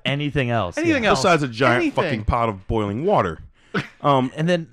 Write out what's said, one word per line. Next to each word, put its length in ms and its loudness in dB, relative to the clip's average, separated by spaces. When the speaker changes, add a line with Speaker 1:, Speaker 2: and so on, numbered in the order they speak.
Speaker 1:
anything 440 -2
else. 280 0
Speaker 2:
Anything 260 0
Speaker 1:
Yeah. 60 2
Speaker 2:
else. 100 2
Speaker 3:
Besides 240 4
a 40 -2
giant 360 2
Speaker 2:
Anything. 200 0
Speaker 3:
fucking 220 -4
pot 240 0
of 180 -8
boiling 380 -2
water. 340 0
Um, 340 2
Speaker 1:
And 140 -2
then 240 -2